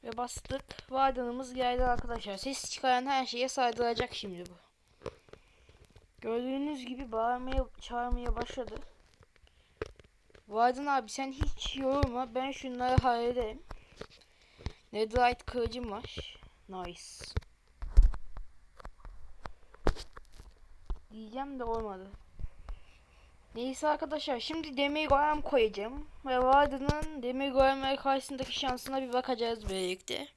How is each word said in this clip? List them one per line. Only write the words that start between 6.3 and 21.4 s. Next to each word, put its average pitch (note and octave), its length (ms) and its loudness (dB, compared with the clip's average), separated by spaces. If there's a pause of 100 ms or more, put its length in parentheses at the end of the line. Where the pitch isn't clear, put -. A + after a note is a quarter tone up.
gibi B3 260 -8
bağırmaya, B3 540 0 (160)
çağırmaya A#3+ 540 -2
başladı. A#3 400 -6 (1700)
Vardan A#3+ 380 2
abi, C4 240 0
sen C4+ 220 -6
hiç - 460 -2
yorulma. C4 580 0
Ben C4 160 -2
şunları B3+ 500 0
hallederim. A#3+ 640 2 (1300)
Netherite A#3+ 520 4
kılıcım A#3 460 -2
var. - 460 -10 (320)
Nice. F3+ 320 -8 (4000)
Diyeceğim B3 480 -8